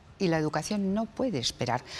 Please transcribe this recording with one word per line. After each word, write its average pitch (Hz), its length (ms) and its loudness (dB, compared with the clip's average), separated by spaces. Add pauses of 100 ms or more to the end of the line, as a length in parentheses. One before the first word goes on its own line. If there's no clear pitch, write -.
(180)
Y 196 100 2
la 165 100 4
educación 190 540 0
no 220 140 0
puede 220 320 -2
esperar. 120 440 0 (180)